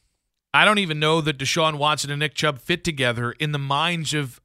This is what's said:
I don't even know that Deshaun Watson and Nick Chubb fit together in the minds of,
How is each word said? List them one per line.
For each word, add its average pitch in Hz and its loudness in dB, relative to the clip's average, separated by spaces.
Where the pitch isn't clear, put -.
I 147 6
don't 208 6
even 156 -2
know 156 2
that 147 -2
Deshaun 156 0
Watson 143 0
and 143 -6
Nick 151 -2
Chubb 147 -2
fit - -4
together 120 -2
in 151 -4
the 147 -4
minds 151 -2
of, 143 -6